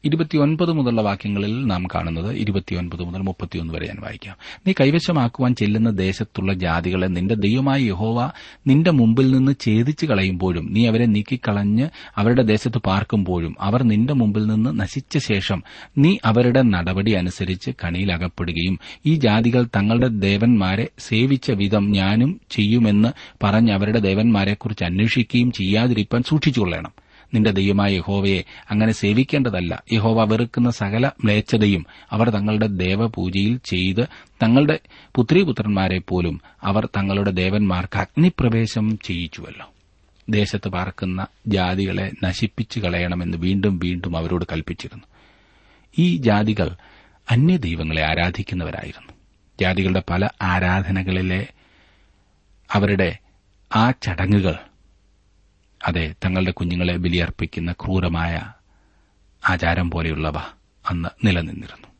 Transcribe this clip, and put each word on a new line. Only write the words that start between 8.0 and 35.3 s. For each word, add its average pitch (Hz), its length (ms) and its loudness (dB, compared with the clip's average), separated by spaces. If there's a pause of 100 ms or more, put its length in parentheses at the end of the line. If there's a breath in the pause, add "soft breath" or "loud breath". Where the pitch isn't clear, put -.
നിന്റെ 156 240 4
മുമ്പിൽ 131 460 4
നിന്ന് 131 240 4
ഛേദിച്ചു 123 460 2
കളയുമ്പോഴും 92 680 0
നീ 113 160 4
അവരെ 113 180 2
നീക്കിക്കളഞ്ഞ് 107 800 0 (280 loud breath)
അവരുടെ 120 260 4
ദേശത്ത് 110 360 0
പാർക്കുമ്പോഴും 92 840 -2
അവർ 113 220 0
നിന്റെ 117 300 2
മുമ്പിൽ 107 340 2
നിന്ന് 110 340 0
നശിച്ച - 380 -4
ശേഷം 98 440 -2 (360 loud breath)
നീ 170 260 6
അവരുടെ 120 380 4
നടപടി 98 500 2
അനുസരിച്ച് 92 580 -2 (140)
കണിയിൽ 90 280 -2
അകപ്പെടുകയും 85 680 -4 (280 loud breath)
ഈ 156 80 4
ജാതികൾ 117 640 2
തങ്ങളുടെ 117 320 2
ദേവന്മാരെ 101 800 2 (100)
സേവിച്ച 127 520 0
വിധം 101 420 0
ഞാനും 107 480 2 (100)
ചെയ്യുമെന്ന് 107 580 2 (340 loud breath)
പറഞ്ഞ് 107 300 4
അവരുടെ 104 260 0
ദേവന്മാരെക്കുറിച്ച് 101 840 0
അന്വേഷിക്കുകയും 113 680 2
ചെയ്യാതിരിപ്പാൻ 107 680 0
സൂക്ഷിച്ചുകൊള്ളണം. 107 680 0 (420 soft breath)
നിന്റെ 110 160 4
ദൈവമായ 98 440 2
യഹോവയെ 98 480 0 (280 loud breath)
അങ്ങനെ 110 220 2
സേവിക്കേണ്ടതല്ല. 104 920 0 (100)
യഹോവ 110 320 2
വെറുക്കുന്ന 117 460 0
സകല 113 400 -2 (140)
മ്ലേച്ഛതയും 104 640 2 (240 loud breath)
അവർ 113 200 2
തങ്ങളുടെ 107 360 0
ദേവപൂജയിൽ 98 920 0
ചെയ്ത് 92 500 -2 (360 loud breath)
തങ്ങളുടെ 135 360 4 (360 loud breath)
പുത്രീപുത്രന്മാരെ 104 920 2